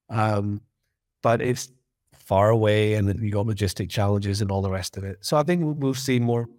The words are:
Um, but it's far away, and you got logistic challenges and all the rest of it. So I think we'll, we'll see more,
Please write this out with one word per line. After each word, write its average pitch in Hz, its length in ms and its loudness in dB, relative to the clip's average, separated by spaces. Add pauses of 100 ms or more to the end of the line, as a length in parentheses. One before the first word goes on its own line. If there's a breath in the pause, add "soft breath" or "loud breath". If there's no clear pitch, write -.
Um, 104 520 -2 (600)
but 117 200 2
it's - 300 -4 (420)
far 101 360 2
away, 107 460 4
and 101 260 0
you 104 100 -4
got 101 140 0
logistic 101 440 -2
challenges 101 520 0
and 98 100 -2
all 98 100 0
the 98 80 -2
rest 95 280 -6
of 98 60 -8
it. 98 180 -10
So - 160 0
I 147 60 4
think 175 200 0
we'll, 151 100 -2
we'll 135 200 -2
see 131 260 0
more, 117 400 0